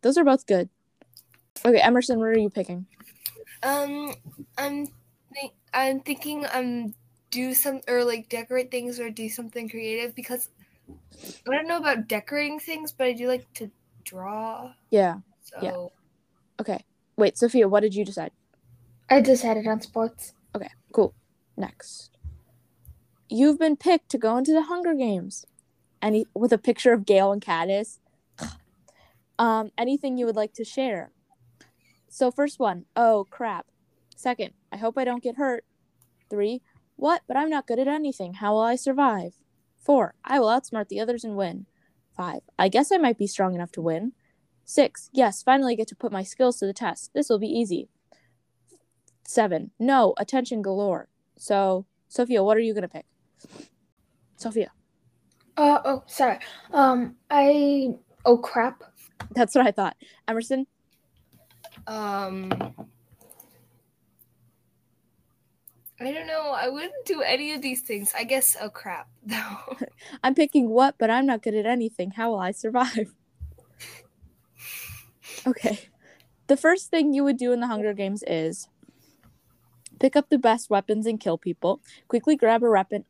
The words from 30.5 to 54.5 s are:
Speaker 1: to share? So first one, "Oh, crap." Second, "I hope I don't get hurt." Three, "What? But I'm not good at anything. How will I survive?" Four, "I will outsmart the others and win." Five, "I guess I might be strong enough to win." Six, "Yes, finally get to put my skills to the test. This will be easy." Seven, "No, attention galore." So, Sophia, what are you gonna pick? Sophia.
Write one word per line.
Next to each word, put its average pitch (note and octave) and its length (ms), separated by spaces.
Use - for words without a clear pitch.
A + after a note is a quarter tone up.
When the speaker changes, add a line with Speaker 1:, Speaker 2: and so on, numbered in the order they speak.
Speaker 1:
to A3+ 100
share? A#3+ 460
So B3+ 200
first C#4+ 300
one, F#3 240
"Oh, A3+ 360
crap." G#3 380
Second, A#3+ 380
"I - 60
hope A3+ 220
I B3+ 80
don't B3 180
get B3 140
hurt." C4+ 260
Three, G#3 320
"What? D#4+ 280
But B3+ 120
I'm D#4 120
not D4 160
good A#3 140
at C4 80
anything. C#4 460
How G#3 180
will G#3+ 80
I A#3 160
survive?" B3 600
Four, B3+ 360
"I C4+ 160
will A3 80
outsmart A3+ 400
the G3+ 100
others A#3 240
and G#3 140
win." F#3+ 300
Five, F3 240
"I F#3+ 100
guess A3 240
I F#4+ 60
might B3+ 200
be G3+ 100
strong F#3 280
enough F3 180
to E3+ 80
win." E3+ 300
Six, - 480
"Yes, C4 280
finally B3+ 360
get A3 100
to - 80
put A3+ 160
my G3 120
skills B3 360
to G3+ 60
the G3 80
test. - 400
This D4 160
will A3 100
be G#3+ 80
easy." G3+ 400
Seven, G3 560
"No, B3 380
attention B3+ 440
galore." F#3+ 460
So, F#3+ 480
Sophia, B3+ 340
what A3 140
are A3+ 40
you A3+ 120
gonna G3 160
pick? D#3 160
Sophia. A3 360